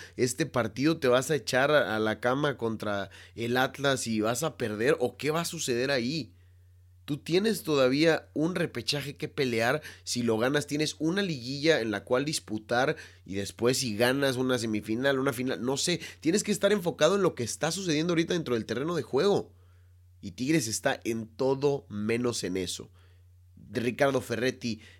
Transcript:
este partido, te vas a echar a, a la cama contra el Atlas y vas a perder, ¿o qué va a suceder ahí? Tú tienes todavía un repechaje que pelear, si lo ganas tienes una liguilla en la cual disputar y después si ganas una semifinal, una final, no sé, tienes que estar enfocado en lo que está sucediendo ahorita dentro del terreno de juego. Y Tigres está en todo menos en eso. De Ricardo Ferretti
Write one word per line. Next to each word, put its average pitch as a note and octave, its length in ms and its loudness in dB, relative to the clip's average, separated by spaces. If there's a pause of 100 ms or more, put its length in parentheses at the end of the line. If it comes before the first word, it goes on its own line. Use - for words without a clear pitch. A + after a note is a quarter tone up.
(160)
este B2 300 0
partido, B2+ 540 0
te - 80 0
vas B2+ 240 4
a D#3 40 2
echar C3 360 2
a, A2 240 4
a A2 40 0
la G#2+ 200 0
cama C3+ 360 0
contra G#2 540 -4 (240)
el A#2 240 -2
Atlas C3+ 480 0
y A2 160 0
vas A#2+ 220 0
a D#3 140 -4
perder, A2+ 420 0
¿o B2 180 -2
qué C#3 140 -2
va D#3+ 100 0
a E3+ 40 -4
suceder C3+ 440 -2
ahí? C3 460 -2 (720)
Tú C#3+ 120 -6
tienes F#3+ 460 0
todavía D3 720 4
un D#3+ 180 0
repechaje C#3+ 640 -4
que A#2 100 -8
pelear, B2 540 0 (220)
si - 180 -4
lo A2+ 160 2
ganas C#3 300 2
tienes - 320 -2
una F3 240 0
liguilla C#3+ 580 0
en A2+ 80 0
la G2+ 140 -2
cual B2+ 200 2
disputar C#3 720 -2 (280)
y - 80 -10
después A2 460 0
si A#2 180 -2
ganas C3 400 2
una B2+ 220 2
semifinal, A2+ 580 0
una C3+ 160 0
final, A#2+ 320 -4
no C3 100 0
sé, E3 260 -2 (180)
tienes F#3+ 240 0
que G#3 80 -2
estar G3+ 200 2
enfocado F3 440 2
en G3+ 80 2
lo E3+ 100 2
que - 80 -8
está D3 300 -2
sucediendo E3+ 400 0
ahorita E3+ 240 0
dentro D3+ 180 -2
del A2+ 140 -2
terreno C3+ 260 -4
de D#3+ 80 -2
juego. C#3+ 500 0 (720)
Y G2 120 -12
Tigres C#3 340 0
está A#2+ 360 -2
en A2+ 220 -4
todo C3+ 640 0
menos A2+ 540 -2
en F#2 140 -2
eso. - 340 -6 (640)
De - 240 -8
Ricardo B2+ 420 2
Ferretti A#2+ 580 -4 (200)